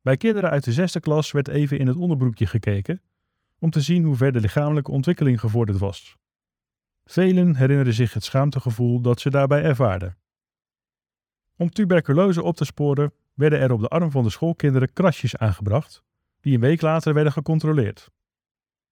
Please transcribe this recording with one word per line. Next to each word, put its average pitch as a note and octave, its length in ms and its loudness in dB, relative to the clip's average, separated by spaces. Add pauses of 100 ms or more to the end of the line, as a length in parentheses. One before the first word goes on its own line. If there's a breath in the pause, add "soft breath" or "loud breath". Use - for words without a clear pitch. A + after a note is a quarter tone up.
Bij C3+ 160 2
kinderen G3+ 320 0
uit C#3+ 140 -2
de A#2+ 80 -2
zesde E3+ 280 -2
klas D3+ 320 -2
werd C#3 160 -2
even C#3+ 320 -2
in C3 80 0
het C3 100 0
onderbroekje C3 480 0
gekeken G#2 560 -4 (580)
om E3 100 0
te D#3 120 0
zien E3+ 220 2
hoe D3 120 2
ver C3 160 2
de B2 80 0
lichamelijke D3 520 -2
ontwikkeling C#3 480 0
gevorderd G#2+ 380 0
was. - 400 -6 (880)
Velen F3+ 500 2
herinneren C3 380 2
zich A#2 200 0
het G#2+ 100 -6
schaamtegevoel B2 760 -2
dat A#2+ 180 0
ze C#3+ 100 -4
daarbij C#3 340 2
ervaarden. G#2 540 0 (1400)
Om F3 140 -2
tuberculose F3 720 2
op E3+ 120 -2
te D3+ 100 -2
sporen C#3+ 480 -2 (200)
werden D3 260 2
er C3 120 2
op A2+ 80 0
de A2 80 -2
arm E3 240 -2
van C3+ 120 0
de A2 60 2
schoolkinderen C#3 640 0
krasjes F3 440 -2
aangebracht, G#2 640 -4 (380)
die C#3 120 0
een A#2 80 2
week D3+ 200 2
later D#3+ 320 0
werden D3+ 200 0
gecontroleerd. D#3 800 -2 (800)